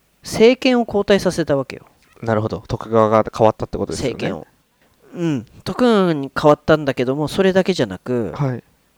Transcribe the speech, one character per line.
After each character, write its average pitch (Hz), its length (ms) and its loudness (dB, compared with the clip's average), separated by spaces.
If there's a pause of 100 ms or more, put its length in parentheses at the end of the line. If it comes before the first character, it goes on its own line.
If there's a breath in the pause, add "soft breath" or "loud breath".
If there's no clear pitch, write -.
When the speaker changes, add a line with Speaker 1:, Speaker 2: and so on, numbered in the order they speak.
(240)
Speaker 1:
政 233 360 4
権 254 220 2
を 233 40 -4
交 202 200 -2
代 196 140 4
さ 185 120 -2
せ 160 140 -4
た 147 100 -2
わ 135 100 -2
け - 100 -14
よ。 - 100 -20 (360)
Speaker 2:
な 113 120 -2
る 107 80 2
ほ 110 60 0
ど。 87 200 -8
徳 110 220 -8
川 110 200 4
が 110 140 4 (120)
変 117 100 4
わ 110 60 6
っ - 40 -2
た 110 100 -10
っ - 40 -8
て - 80 -10
こ 98 80 -4
と - 80 -6
で 127 40 -6
す 117 40 -8
よ 131 80 -2
ね。 113 40 -4
Speaker 1:
政 - 120 -8
権 90 140 -6
を。 - 80 -18 (680)
う 170 120 -6
ん。 135 200 -2 (180)
徳 196 200 -4
川 196 300 2
に 135 260 -6
変 151 100 4
わ 147 60 6
っ - 80 0
た 160 140 4
ん 151 80 -6
だ 135 100 -2
け 127 100 -2
ど 131 100 0
も、 151 120 -2
そ - 160 -2
れ 190 100 2
だ 185 100 2
け 185 100 -2
じ 151 100 -2
ゃ - 20 -2
な 95 140 -8
く、 117 360 -4
Speaker 2:
は 131 200 -4
い。 - 80 -12 (340)